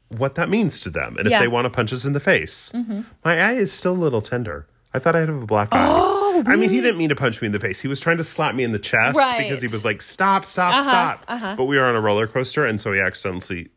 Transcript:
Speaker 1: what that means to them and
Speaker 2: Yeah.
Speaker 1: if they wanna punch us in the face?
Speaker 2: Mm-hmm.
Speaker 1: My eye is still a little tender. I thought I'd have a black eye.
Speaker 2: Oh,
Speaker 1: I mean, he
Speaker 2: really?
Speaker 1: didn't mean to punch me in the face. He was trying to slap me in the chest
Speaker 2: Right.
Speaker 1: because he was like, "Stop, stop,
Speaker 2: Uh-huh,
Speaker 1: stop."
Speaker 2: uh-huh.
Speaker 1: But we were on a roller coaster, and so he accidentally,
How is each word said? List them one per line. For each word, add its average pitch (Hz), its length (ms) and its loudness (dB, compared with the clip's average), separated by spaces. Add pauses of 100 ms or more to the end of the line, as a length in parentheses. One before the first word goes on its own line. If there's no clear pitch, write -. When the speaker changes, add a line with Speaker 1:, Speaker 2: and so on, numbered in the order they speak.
Speaker 1:
what 135 260 -2
that 165 160 -2
means 202 300 0
to 90 100 -8
them 65 260 -6
and 107 120 0
Speaker 2:
Yeah. 226 80 4
Speaker 1:
if 208 60 4
they 120 60 4
wanna 120 220 2
punch 113 220 -2
us 123 120 -6
in 143 80 0
the 139 80 -2
face? - 540 0
Speaker 2:
Mm-hmm. 226 280 -6 (220)
Speaker 1:
My 165 160 2
eye 220 140 2
is 220 180 0
still 180 200 -2
a 185 100 0
little 123 200 2
tender. 98 440 -6 (280)
I 131 40 0
thought 165 180 2
I'd 160 120 2
have 143 140 -4
a 110 40 -8
black 107 260 2
eye. 254 180 4
Speaker 2:
Oh, 381 560 2
Speaker 1:
I 202 100 0
mean, 220 140 4
he 220 60 2
Speaker 2:
really? 254 60 2
Speaker 1:
didn't 220 160 2
mean 160 120 2
to 139 60 0
punch 120 240 -2
me 117 60 -4
in 104 60 -2
the 104 80 -2
face. 95 200 -4
He 135 80 -6
was 139 120 -4
trying 170 180 0
to 165 60 -4
slap 147 300 -4
me 127 100 -2
in 113 80 -2
the 107 60 -2
chest 120 380 0
Speaker 2:
Right. 254 220 2 (100)
Speaker 1:
because 120 140 -6
he 123 100 -4
was 110 120 -6
like, 107 180 -2
"Stop, 190 420 0
stop, 180 300 0
Speaker 2:
Uh-huh, 277 80 2
Speaker 1:
stop." 240 460 0
Speaker 2:
uh-huh. 220 280 -8
Speaker 1:
But 131 80 0
we 139 140 2
were 131 80 4
on 120 100 4
a 110 40 2
roller 107 260 2
coaster, 131 400 -2
and 110 140 0
so 104 120 -4
he 98 80 2
accidentally, 92 760 -4